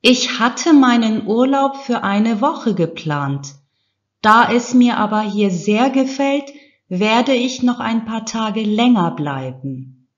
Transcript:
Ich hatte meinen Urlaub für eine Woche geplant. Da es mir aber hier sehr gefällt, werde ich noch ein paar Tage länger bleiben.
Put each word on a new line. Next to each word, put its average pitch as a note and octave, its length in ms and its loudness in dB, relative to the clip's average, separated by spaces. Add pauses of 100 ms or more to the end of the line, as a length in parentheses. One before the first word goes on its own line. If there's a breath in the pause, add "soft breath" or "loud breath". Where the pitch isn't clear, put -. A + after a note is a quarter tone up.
Ich - 260 2 (100)
hatte B3 340 0
meinen A#3+ 540 4
Urlaub C4+ 500 0
für - 260 -4
eine G#3 380 0
Woche C#4 320 -2
geplant. D3 800 -4 (680)
Da A3 300 4
es A#3+ 200 -2
mir A#3+ 260 4
aber G#3+ 240 -2
hier G3+ 280 0
sehr G#3 400 0
gefällt, C#4 600 -2 (380 loud breath)
werde A3 460 2
ich B3 280 -2
noch A#3+ 180 0
ein A3+ 240 -2
paar A3 200 -8
Tage A3 380 -4
länger G#3+ 540 2
bleiben. C3 1000 -10